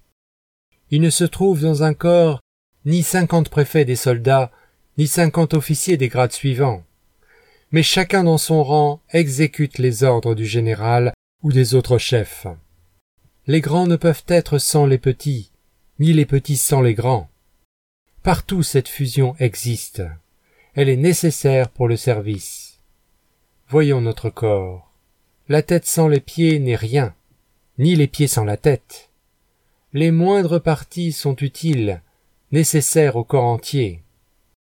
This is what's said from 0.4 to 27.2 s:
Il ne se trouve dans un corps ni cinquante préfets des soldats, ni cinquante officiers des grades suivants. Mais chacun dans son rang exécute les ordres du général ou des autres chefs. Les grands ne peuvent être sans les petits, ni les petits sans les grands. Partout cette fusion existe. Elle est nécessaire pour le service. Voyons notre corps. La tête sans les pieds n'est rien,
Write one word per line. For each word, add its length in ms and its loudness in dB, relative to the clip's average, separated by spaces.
Il 100 2
ne 100 2
se 140 0
trouve 380 0
dans 200 0
un 120 0
corps 460 2
ni 180 0
cinquante 460 0
préfets 360 0
des 120 -2
soldats, 540 0
ni 80 2
cinquante 480 0
officiers 420 0
des 120 0
grades 240 -2
suivants. 520 -2
Mais 120 2
chacun 420 0
dans 140 4
son 240 0
rang 380 0
exécute 680 -2
les 260 0
ordres 300 0
du 100 -6
général 720 0
ou 100 0
des 220 2
autres 240 2
chefs. 480 -4
Les 140 2
grands 260 0
ne 100 2
peuvent 320 0
être 300 2
sans 260 0
les 140 4
petits, 520 -4
ni 140 2
les 140 4
petits 300 -2
sans 260 0
les 120 2
grands. 340 -2
Partout 400 -2
cette 260 -2
fusion 500 -2
existe. 640 -4
Elle 140 2
est 80 2
nécessaire 720 0
pour 200 -2
le 80 0
service. 840 -6
Voyons 320 2
notre 300 -4
corps. 600 -4
La 140 2
tête 240 0
sans 220 2
les 120 2
pieds 380 0
n'est 180 -2
rien, 380 -2